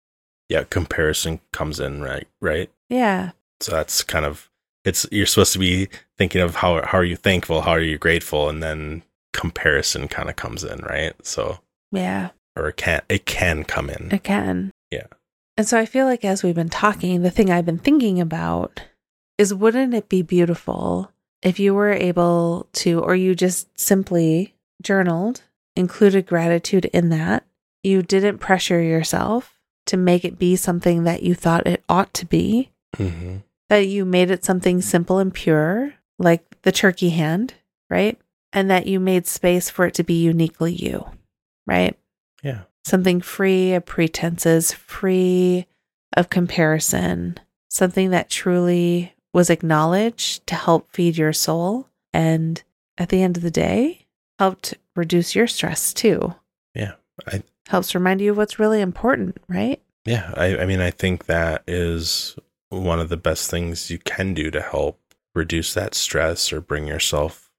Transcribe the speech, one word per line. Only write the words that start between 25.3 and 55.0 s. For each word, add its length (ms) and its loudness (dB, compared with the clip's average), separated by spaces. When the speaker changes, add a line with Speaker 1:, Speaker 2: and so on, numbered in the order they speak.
Speaker 2:
included 500 4
gratitude 600 0
in 240 2
that, 360 0
you 180 2
didn't 380 2
pressure 420 0
yourself 760 -2
to 120 -2
make 280 4
it 140 -6
be 160 4
something 500 0
that 180 0
you 100 4
thought 340 2
it 220 -2
ought 260 2
to 100 -8
be, 460 0
Speaker 1:
Mm-hmm. 400 -6
Speaker 2:
that 180 4
you 160 -2
made 280 4
it 120 -2
something 380 2
simple 380 2
and 140 0
pure, 600 0
like 260 4
the 80 4
turkey 400 2
hand, 420 0
right? 280 0
And 200 0
that 160 2
you 120 0
made 280 2
space 420 0
for 160 0
it 80 -2
to 100 -10
be 200 0
uniquely 500 0
you, 320 -6
right? 280 0
Speaker 1:
Yeah. 180 -8
Speaker 2:
Something 380 2
free 520 0
of 120 -2
pretenses, 880 0
free 920 0
of 140 2
comparison, 1080 0
something 400 2
that 220 0
truly 800 0
was 160 6
acknowledged 960 0
to 80 -4
help 360 2
feed 260 0
your 160 2
soul. 540 -2
And 500 0
at 120 -4
the 120 2
end 160 2
of 60 -6
the 80 -2
day, 560 0
helped 340 -2
reduce 400 0